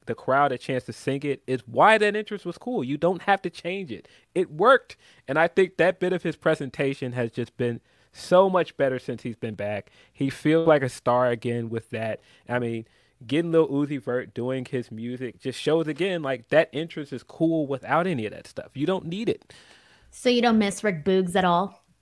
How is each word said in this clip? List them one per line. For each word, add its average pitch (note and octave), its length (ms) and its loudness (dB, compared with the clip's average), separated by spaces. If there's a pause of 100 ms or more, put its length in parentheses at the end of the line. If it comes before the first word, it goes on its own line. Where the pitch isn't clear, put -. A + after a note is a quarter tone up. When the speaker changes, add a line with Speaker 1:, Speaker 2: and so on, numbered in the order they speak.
Speaker 1:
the A#2 80 -4
crowd C3+ 380 2
a B2 60 -6
chance B2+ 260 -6
to - 80 -12
sing C#3 320 -4
it C#3+ 220 -4
is C3 200 -4
why D#3+ 320 6
that G#3 160 0
entrance G#3 300 -8
was F3 120 -10
cool. A#3+ 280 -6
You C3+ 120 -6
don't E3+ 260 0
have G3 200 2
to F3 80 -6
change F3+ 400 -10
it. - 180 -14 (260)
It F3 180 -2
worked. G#3+ 440 4 (300)
And C#3 120 0
I E3 100 4
think F#3 280 2
that F3 220 4
bit F#3 140 0
of F3+ 100 -2
his D#3+ 140 -4
presentation C#3 760 -2
has A#2+ 200 -4
just - 240 -8
been A#2+ 240 -2 (320)
so F#3 360 4
much F3+ 280 0
better C3 220 0
since A#2+ 240 -10
he's A#2 140 -10
been A2 200 -8
back. G#2 340 -6 (220)
He C#3 180 -2
feels E3 380 2
like D3 140 6
a C3 60 -2
star B2 400 0
again A#2 420 -4
with A2+ 200 -8
that. A2 300 -6 (280)
I B2 120 0
mean, A#2 260 -6 (400)
getting E3 240 -2
Lil D#3+ 180 4
Uzi C#3 320 -2
Vert B2 320 -6
doing B2+ 320 -6
his B2 280 -8
music A#2+ 480 -10
just C3 180 -8
shows D#3 300 0
again, E3+ 340 -4
like, C3+ 280 -6
that D#3 220 4
entrance D#3 400 -8
is B2+ 120 -12
cool E3 420 -2
without C#3 400 -2
any C3 200 -2
of G2+ 60 -6
that - 140 -18
stuff. - 280 -14
You C#3 120 -4
don't F#3 200 -2
need F#3+ 220 -6
it. - 240 -4 (600)
Speaker 2:
So - 160 -2
you B3 120 4
don't A3 180 4
miss G3+ 260 0
Rick F3+ 200 -2
Boogs F#3+ 300 2
at F#3+ 100 4
all? F3+ 380 0 (200)